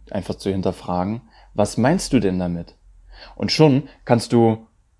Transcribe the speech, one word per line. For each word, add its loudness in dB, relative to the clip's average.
einfach -8
zu -6
hinterfragen, -4
"Was -2
meinst 0
du 4
denn -2
damit?" -6
Und -4
schon 4
kannst 0
du, 2